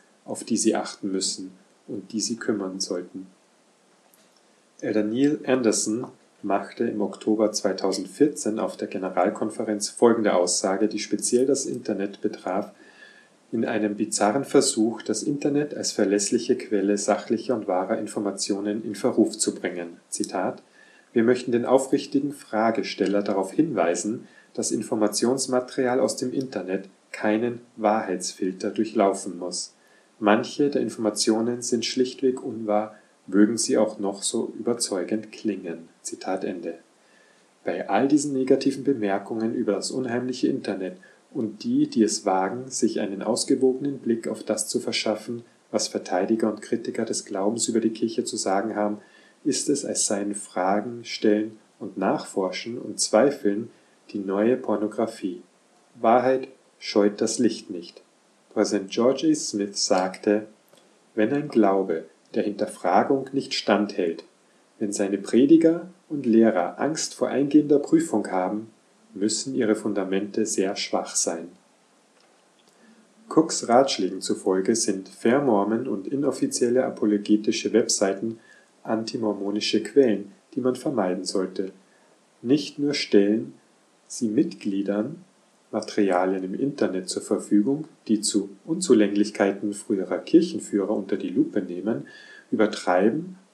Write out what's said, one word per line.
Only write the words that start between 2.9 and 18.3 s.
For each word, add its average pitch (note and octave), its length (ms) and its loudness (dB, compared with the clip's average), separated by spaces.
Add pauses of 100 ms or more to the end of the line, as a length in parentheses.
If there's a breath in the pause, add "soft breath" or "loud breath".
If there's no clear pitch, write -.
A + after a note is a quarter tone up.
Elder G#2+ 220 0
Neil C3+ 420 2
Anderson A#2+ 600 0 (360)
machte G2+ 400 -2
im A2 180 -2
Oktober G#2+ 520 0
zweitausendvierzehn G2+ 1080 0
auf F#2+ 160 -4
der G#2 140 -6
Generalkonferenz G2+ 1000 -2
folgende A2 460 4
Aussage, G2 540 2
die G#2+ 100 -4
speziell A#2+ 460 0
das C3+ 200 0
Internet G2+ 560 -6
betraf, F#2+ 520 -4 (760 loud breath)
in A#2 140 0
einem G#2+ 300 0
bizarren G#2+ 500 0
Versuch, A2+ 560 2
das - 220 -4
Internet D3 500 -2
als - 180 -6
verlässliche G#2 640 2
Quelle G2+ 440 0
sachlicher G#2+ 560 0
und G#2 120 -6
wahrer F#2+ 300 0
Informationen G#2 880 -4